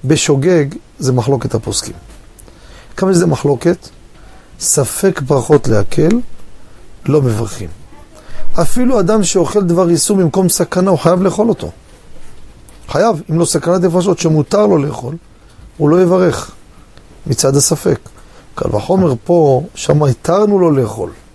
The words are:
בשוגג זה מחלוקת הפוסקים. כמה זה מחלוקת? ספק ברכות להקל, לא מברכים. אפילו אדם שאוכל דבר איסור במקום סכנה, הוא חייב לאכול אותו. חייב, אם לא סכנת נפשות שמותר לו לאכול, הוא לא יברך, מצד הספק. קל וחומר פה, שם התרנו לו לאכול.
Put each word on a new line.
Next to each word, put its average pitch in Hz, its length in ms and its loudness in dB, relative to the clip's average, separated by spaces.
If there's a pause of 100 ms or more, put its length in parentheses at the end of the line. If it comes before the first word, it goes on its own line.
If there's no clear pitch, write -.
בשוגג 147 600 2 (340)
זה 131 120 -2
מחלוקת 127 440 -2
הפוסקים. - 380 -6 (1040)
כמה 190 160 0
זה 175 140 2
מחלוקת? 143 640 -2 (680)
ספק - 640 -2
ברכות 143 460 2
להקל, 120 420 2 (960)
לא 143 160 2
מברכים. 107 480 -4 (840)
אפילו 240 460 4
אדם 202 240 2
שאוכל 190 400 0
דבר 170 260 2
איסור 190 280 2
במקום 185 320 2
סכנה, 180 400 0
הוא 165 100 2
חייב 180 220 0
לאכול 190 280 0
אותו. - 220 -4 (1160)
חייב, 175 420 0
אם 160 100 -2
לא 170 60 0
סכנת 170 360 -2
נפשות 180 380 0
שמותר 165 460 0
לו 190 120 2
לאכול, 143 380 -6 (640)
הוא 147 120 0
לא 175 120 4
יברך, 180 500 0 (760)
מצד 139 280 0
הספק. 143 440 0 (560)
קל - 200 -4
וחומר 165 380 0 (100)
פה, 151 400 2 (120)
שם 151 280 0
התרנו 196 560 0
לו 170 120 4
לאכול. 110 400 -2 (240)